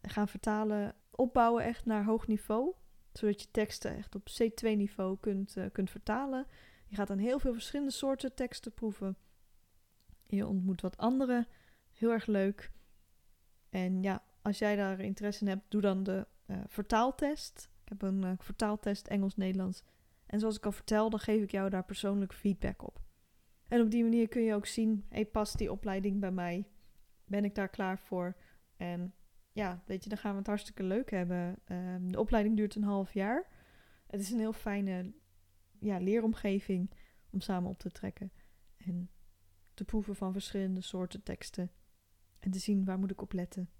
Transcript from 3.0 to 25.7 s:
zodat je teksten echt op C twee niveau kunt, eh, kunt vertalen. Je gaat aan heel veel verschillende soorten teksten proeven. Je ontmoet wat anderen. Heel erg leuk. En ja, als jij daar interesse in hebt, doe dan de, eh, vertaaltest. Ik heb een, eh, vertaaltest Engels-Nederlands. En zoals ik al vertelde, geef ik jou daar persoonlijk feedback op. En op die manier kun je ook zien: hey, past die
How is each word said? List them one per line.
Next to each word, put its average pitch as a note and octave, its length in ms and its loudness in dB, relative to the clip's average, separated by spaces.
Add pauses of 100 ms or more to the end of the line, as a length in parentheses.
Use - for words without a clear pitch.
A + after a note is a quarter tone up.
zodat G#3 300 0
je - 80 -14
teksten - 460 -2
echt - 180 -10
op G3+ 100 -8
C - 300 2
twee A3 220 2
niveau G3 440 0
kunt, G3 360 -2
eh, F#3+ 160 -4
kunt F#3+ 180 0
vertalen. C4 560 -2 (400)
Je - 80 -14
gaat G3+ 160 -2
aan G3 80 0
heel B3 200 2
veel C4 140 2
verschillende C#4 400 -4
soorten C4+ 420 -2
teksten - 380 -6
proeven. G3 440 -4 (1120)
Je G3+ 200 0
ontmoet F#3+ 340 0
wat F#3 160 -4
anderen. B3 500 2 (460)
Heel A3+ 180 2
erg A3+ 160 2
leuk. G3+ 460 2 (1000)
En F#3 320 0
ja, F#3+ 200 0 (200)
als G#3 160 0
jij G#3 180 4
daar F#3+ 240 0
interesse G3+ 440 -2
in G3+ 60 4
hebt, G3 200 -4
doe G#3 100 2
dan F#3+ 220 4
de, F#3+ 240 -2 (200)
eh, G3 200 -6
vertaaltest. C4 1040 0 (120)
Ik - 60 -20
heb G3+ 140 -8
een, F#3+ 220 0
eh, F#3 140 0
vertaaltest G#3 680 -2
Engels-Nederlands. F#3+ 760 -2 (500)
En G#3 80 2
zoals A3 160 0
ik G#3+ 100 -6
al G3+ 60 0
vertelde, A3 460 2
geef G#3+ 240 2
ik G3+ 80 -2
jou G3 200 0
daar F#3 140 0
persoonlijk G3 500 -2
feedback - 480 0
op. - 180 -12 (680)
En A#3+ 120 6
op A3 100 6
die A#3 120 4
manier A3+ 260 6
kun A#3 140 0
je A3 120 4
ook G3+ 120 0
zien: A3 420 2
hey, - 180 0
past G#3+ 320 0
die - 140 0